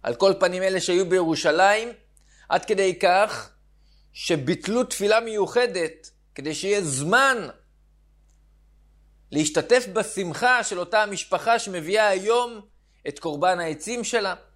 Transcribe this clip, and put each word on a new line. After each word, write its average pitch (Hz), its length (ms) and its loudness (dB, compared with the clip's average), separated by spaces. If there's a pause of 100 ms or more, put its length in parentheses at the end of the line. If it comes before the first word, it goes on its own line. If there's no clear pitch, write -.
על 120 120 -4
כל 196 240 4
פנים, 180 240 0
אלה 190 180 -2
שהיו 180 280 2
בירושלים, 185 800 2 (600)
עד - 160 0
כדי 190 340 0
כך 190 500 2 (640)
שביטלו 180 720 -2
תפילה 208 360 0
מיוחדת, 208 920 -2 (240)
כדי 147 200 -6
שיהיה 202 280 -2
זמן 185 640 2 (1800)
להשתתף 160 600 2
בשמחה 214 720 0
של 185 160 -6
אותה 208 240 0
המשפחה 208 560 -2
שמביאה 196 480 0
היום 220 540 0 (460)
את 143 120 -12
קורבן 175 400 0
העצים 170 440 -6
שלה. 202 320 -2 (200)